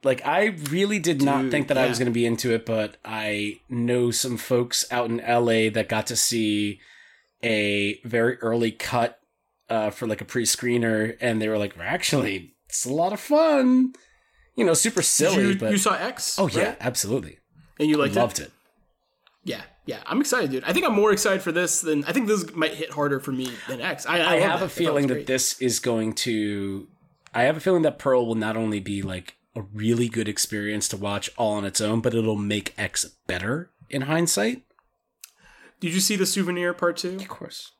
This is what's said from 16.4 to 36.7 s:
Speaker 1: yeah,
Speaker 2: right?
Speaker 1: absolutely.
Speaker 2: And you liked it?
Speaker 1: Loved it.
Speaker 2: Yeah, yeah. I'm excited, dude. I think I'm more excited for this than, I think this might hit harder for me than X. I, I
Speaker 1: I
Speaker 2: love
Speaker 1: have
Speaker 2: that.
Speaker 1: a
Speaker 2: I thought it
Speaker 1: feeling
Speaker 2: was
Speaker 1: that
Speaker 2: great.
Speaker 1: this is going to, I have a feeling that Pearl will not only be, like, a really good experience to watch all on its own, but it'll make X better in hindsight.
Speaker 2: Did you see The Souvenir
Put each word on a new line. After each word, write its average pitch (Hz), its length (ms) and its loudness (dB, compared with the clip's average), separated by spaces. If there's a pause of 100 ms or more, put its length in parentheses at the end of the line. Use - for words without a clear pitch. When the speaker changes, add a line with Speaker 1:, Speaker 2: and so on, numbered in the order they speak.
Speaker 1:
yeah, - 220 0
Speaker 2:
right? - 100 -10
Speaker 1:
absolutely. 104 580 -4 (400)
Speaker 2:
And 151 100 4
you 151 80 6
liked 139 200 2
it? - 20 4
Speaker 1:
Loved 120 220 2
it. - 100 -12 (920)
Speaker 2:
Yeah, 113 180 -6 (240)
yeah. 113 200 -10
I'm 247 140 0
excited, 247 300 0
dude. 131 140 -4
I 165 80 0
think 254 120 0
I'm 226 100 2
more 208 180 6
excited 196 300 2
for 170 100 -2
this 170 280 0
than, 151 240 0
I 165 80 -4
think 240 140 0
this 202 280 0
might 160 200 -2
hit 160 160 -8
harder 143 300 0
for 135 100 -8
me 127 220 -4 (160)
than 131 120 -6
X. - 240 -6
I, 160 140 0
I - 20 2
Speaker 1:
I - 0 -
Speaker 2:
love 165 120 2
Speaker 1:
have 165 80 4
Speaker 2:
that. 190 60 4
Speaker 1:
a - 0 -
Speaker 2:
I 180 120 2
thought 185 60 0
it 175 60 -4
Speaker 1:
feeling 165 240 0 (100)
Speaker 2:
was - 40 2
Speaker 1:
that 127 60 2
Speaker 2:
great. 139 140 -6
Speaker 1:
this 131 340 0
is 120 160 2
going 113 360 0
to, 101 760 -4 (440)
I 120 120 0
have 156 120 4
a 156 40 -8
feeling 180 220 4
that 151 180 2
Pearl 127 260 4
will 113 80 -2
not 110 220 -2
only 107 240 -2
be, 101 200 -4
like, 92 360 -8 (180)
a 113 80 -8
really 110 460 0
good 110 200 -2
experience 104 600 -4
to - 80 -6
watch 101 420 -4
all 107 140 2
on 104 120 -2
its 95 160 -2
own, 110 200 0
but 113 140 0
it'll 110 220 2
make 101 400 -2
X - 280 -4 (240)
better 107 420 -4 (180)
in 139 140 -4
hindsight. 170 600 0 (1160)
Speaker 2:
Did 170 140 -4
you 190 60 2
see 202 160 2
The 185 100 2
Souvenir 180 480 -2